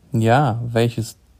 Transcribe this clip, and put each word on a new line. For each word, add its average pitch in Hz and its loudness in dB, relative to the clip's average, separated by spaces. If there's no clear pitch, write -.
ja, 117 2
welches 117 -2